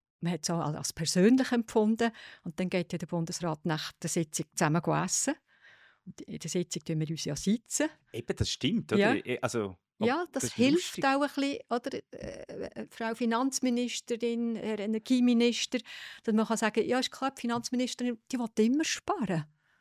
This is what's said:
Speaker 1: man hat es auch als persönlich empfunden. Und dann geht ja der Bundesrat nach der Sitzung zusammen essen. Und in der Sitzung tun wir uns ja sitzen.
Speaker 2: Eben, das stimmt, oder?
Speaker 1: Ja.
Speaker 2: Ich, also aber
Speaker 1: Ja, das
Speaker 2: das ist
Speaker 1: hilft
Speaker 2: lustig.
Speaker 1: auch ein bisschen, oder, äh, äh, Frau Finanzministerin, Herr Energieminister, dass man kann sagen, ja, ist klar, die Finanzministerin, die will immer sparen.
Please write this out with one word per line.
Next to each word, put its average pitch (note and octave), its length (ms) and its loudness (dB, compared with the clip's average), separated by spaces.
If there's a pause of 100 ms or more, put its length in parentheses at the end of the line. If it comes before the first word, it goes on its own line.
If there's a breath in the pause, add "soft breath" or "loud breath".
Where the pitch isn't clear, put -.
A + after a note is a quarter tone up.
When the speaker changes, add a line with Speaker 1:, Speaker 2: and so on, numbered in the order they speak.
(220)
Speaker 1:
man E3+ 100 0
hat D#3+ 120 -4
es - 40 -2
auch E3+ 120 0
als D3 340 -4
persönlich G#3 580 4
empfunden. A3+ 600 2 (320 loud breath)
Und E3+ 140 -8
dann F#3 120 0
geht F3+ 240 0
ja E3+ 40 -4
der E3 100 -6
Bundesrat E3 580 -4
nach D#3 340 -2
der E3+ 80 -4
Sitzung - 460 -2
zusammen D#3+ 280 2 (220)
essen. - 300 0 (720 soft breath)
Und - 160 -16
in F3 160 -10
der - 100 -8
Sitzung F3 340 -4
tun D#3+ 180 -2
wir D#3 100 -2
uns E3 160 -4
ja D3 100 -2
sitzen. - 520 0 (240)
Speaker 2:
Eben, - 240 -6
das - 120 0
stimmt, - 460 -2
oder? G#2 60 6 (160)
Speaker 1:
Ja. - 60 -2
Speaker 2:
Ich, B2 220 -4
also G#2 320 -2 (220)
aber G#3+ 100 0
Speaker 1:
Ja, E4 240 0
das C4 100 -2
Speaker 2:
das - 20 -2
ist A#2+ 100 -6
Speaker 1:
hilft C4 200 4 (240)
Speaker 2:
lustig. - 80 -2
Speaker 1:
auch C4+ 160 2
ein C#4+ 120 0
bisschen, C#4 240 -2 (120)
oder, B3 240 -4 (180)
äh, - 680 -12
äh, - 80 -10
Frau A3+ 240 -6
Finanzministerin, A#3 1400 0
Herr G#3+ 220 -4
Energieminister, A#3+ 1000 2 (460 loud breath)
dass A3+ 100 2
man A3 120 4
kann A3+ 100 0
sagen, G#3+ 300 2
ja, B3 120 2
ist B3+ 120 -2
klar, C4+ 200 -4
die C4+ 120 -20
Finanzministerin, A#3+ 760 -2 (120)
die B3+ 80 -2
will A#3 100 -2 (100)
immer B3+ 260 4
sparen. F#3+ 600 -2 (360)